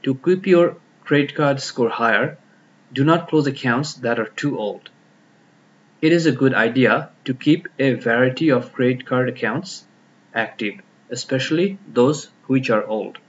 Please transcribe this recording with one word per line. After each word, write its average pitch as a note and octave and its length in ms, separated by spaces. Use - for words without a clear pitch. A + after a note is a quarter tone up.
To C3+ 120
keep F#3 320
your E3+ 300
credit C#3+ 320
card C#3 260
score A#2 280
higher, A#2 480
do C3 120
not E3 260
close D3 180
accounts C3 480
that A#2 240
are A2 80
too C#3+ 300
old. G#2 320
It D#3+ 100
is E3+ 140
a D3+ 60
good C3 220
idea A#2 560
to C3+ 100
keep D3+ 340
a C3+ 140
variety B2+ 580
of B2 220
credit C3 320
card B2+ 240
accounts - 560
active, G#2+ 480
especially D#3+ 680
those C3+ 420
which C3 220
are G#2+ 160
old. G#2 320